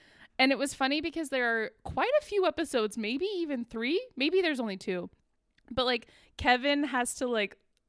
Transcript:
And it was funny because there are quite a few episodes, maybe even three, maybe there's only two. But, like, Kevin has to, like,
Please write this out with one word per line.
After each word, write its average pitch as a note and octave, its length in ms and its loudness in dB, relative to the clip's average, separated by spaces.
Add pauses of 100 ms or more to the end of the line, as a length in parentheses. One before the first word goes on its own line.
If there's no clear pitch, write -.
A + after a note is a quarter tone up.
(400)
And C4+ 120 6
it C4 60 2
was A#3 160 -2
funny C#4 260 0
because D#4 300 -6
there A#3 340 0
are - 80 -6 (120)
quite G#4 280 -2 (100)
a - 40 -4
few G4 200 0
episodes, C4+ 520 -2
maybe A#3+ 280 -2
even D#4+ 400 -4
three, C4+ 400 -2 (100)
maybe E4 260 2
there's D#4 180 0
only G#3+ 180 -2
two. F#3 320 -6 (640)
But, A#3+ 140 -2
like, A#3+ 220 -2 (300)
Kevin C#4 480 4
has B3 300 -2
to, C4 120 -2
like, A3 300 0 (320)